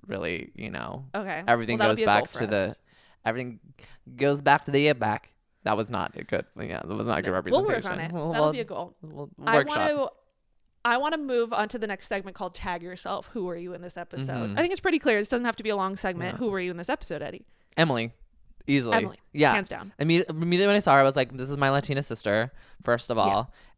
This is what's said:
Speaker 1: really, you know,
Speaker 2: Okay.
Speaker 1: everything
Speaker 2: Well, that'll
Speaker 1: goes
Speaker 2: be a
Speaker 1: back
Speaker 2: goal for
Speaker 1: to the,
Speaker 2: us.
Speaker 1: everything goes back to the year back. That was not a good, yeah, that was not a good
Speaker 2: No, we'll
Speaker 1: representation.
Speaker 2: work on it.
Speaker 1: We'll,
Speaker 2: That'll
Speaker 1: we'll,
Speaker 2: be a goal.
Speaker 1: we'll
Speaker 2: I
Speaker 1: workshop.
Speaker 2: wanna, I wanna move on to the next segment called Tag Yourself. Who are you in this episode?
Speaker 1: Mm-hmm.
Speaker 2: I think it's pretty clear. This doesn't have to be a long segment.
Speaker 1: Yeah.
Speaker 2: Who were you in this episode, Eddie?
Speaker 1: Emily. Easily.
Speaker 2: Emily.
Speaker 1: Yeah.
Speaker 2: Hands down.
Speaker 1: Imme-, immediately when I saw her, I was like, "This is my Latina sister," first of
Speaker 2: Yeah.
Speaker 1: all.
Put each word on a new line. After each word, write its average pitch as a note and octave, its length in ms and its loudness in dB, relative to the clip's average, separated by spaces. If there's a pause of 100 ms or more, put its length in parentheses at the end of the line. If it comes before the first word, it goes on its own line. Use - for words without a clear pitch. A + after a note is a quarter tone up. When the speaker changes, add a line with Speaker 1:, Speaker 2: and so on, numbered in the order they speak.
Speaker 1:
really, E2+ 480 -6
you - 140 -10
know, B2+ 360 -10 (100)
Speaker 2:
Okay. F#3 320 -6
Speaker 1:
everything A#2 320 2
Speaker 2:
Well, A2+ 100 4
that'll - 60 6
Speaker 1:
goes A2 40 -2
Speaker 2:
be A2 40 0
a G#2+ 40 2
Speaker 1:
back G#2 140 6
Speaker 2:
goal - 60 -4
for - 120 -10
Speaker 1:
to A2+ 80 -2
the, G#2 100 0 (140)
Speaker 2:
us. - 80 -14 (460)
Speaker 1:
everything A#2+ 340 -6 (560)
goes C#3+ 260 0
back C#3 240 4
to C#3+ 60 -8
the C#3 80 6
year D3 140 6
back. G#2+ 360 -4 (340)
That G#2 140 2
was A2 120 -2
not F#2+ 280 -4
a - 80 -12
good, - 180 -2 (160)
yeah, - 240 -8
that F#2 100 -8
was G#2+ 140 -4
not G#2+ 120 0
a - 20 -2
good - 100 -2
Speaker 2:
No, F#2 80 0 (120)
we'll E4 120 4
Speaker 1:
representation. E4+ 200 0
Speaker 2:
work - 20 -6
on F3+ 160 -6
it. E3 100 -6
Speaker 1:
We'll, E3 220 -4
Speaker 2:
That'll D3+ 140 2
Speaker 1:
we'll, D#3 40 2
Speaker 2:
be A#3+ 80 -4
a A3+ 60 -6
goal. - 360 -10
Speaker 1:
we'll D3 280 -16 (180)
Speaker 2:
I A3+ 120 6
Speaker 1:
workshop. D4 180 2
Speaker 2:
wanna, D4 300 2 (760)
I A#3+ 140 2
wanna D4+ 200 0
move B3 360 -2
on G#3+ 160 0
to B3 100 -8
the G#3+ 80 -4
next G3 220 -8
segment F#3+ 260 -6
called F#3 180 -8
Tag F3 300 -6
Yourself. F3+ 440 -8
Who F3+ 220 -6
are E3+ 60 -8
you F3+ 180 -10
in E3+ 80 -14
this F3 140 -14
episode? C3+ 380 -8
Speaker 1:
Mm-hmm. A2 240 -6
Speaker 2:
I D4 40 2
think F4 120 0
it's - 80 -6
pretty E4+ 180 2
clear. A3+ 200 2
This G#3 100 -4
doesn't B3 160 -2
have A#3+ 100 -2
to G#3+ 80 -12
be G#3+ 60 -4
a G#3 80 0
long F#3+ 180 -2
segment. F3+ 380 -6
Speaker 1:
Yeah. - 60 -10
Speaker 2:
Who A#3 100 -2
were G3 100 -2
you F3+ 120 -4
in F3 40 -10
this E3+ 140 -8
episode, F3+ 320 -6
Eddie? - 240 -12 (320)
Speaker 1:
Emily. A#2+ 340 4 (560)
Easily. C3+ 300 2
Speaker 2:
Emily. - 220 -2 (120)
Speaker 1:
Yeah. C#3+ 220 6
Speaker 2:
Hands - 160 0
down. - 320 -12
Speaker 1:
Imme-, E3 280 4
immediately F3 380 2
when G3+ 80 6
I G#3 40 4
saw C#3+ 160 6
her, C#3 40 10
I C#3 40 10
was C3+ 120 4
like, C3 220 0
"This C3 120 -8
is C#3+ 80 -4
my C#3 120 4
Latina C#3 340 0
sister," A2 480 0 (320)
first A#2+ 260 0
of A#2 60 0
Speaker 2:
Yeah. G#2+ 80 4
Speaker 1:
all. G2 300 2 (240)